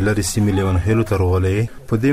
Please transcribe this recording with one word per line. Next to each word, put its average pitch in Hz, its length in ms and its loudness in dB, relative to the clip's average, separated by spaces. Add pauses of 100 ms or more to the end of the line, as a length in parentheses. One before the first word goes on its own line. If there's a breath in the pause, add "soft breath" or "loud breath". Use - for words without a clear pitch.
لرې 104 240 0
سیمې 104 280 0
لیوان 95 260 0
خیلو 113 180 2
ته 101 200 -2
راغلې. 92 360 0 (300 loud breath)
په 120 140 -2
دې 139 100 4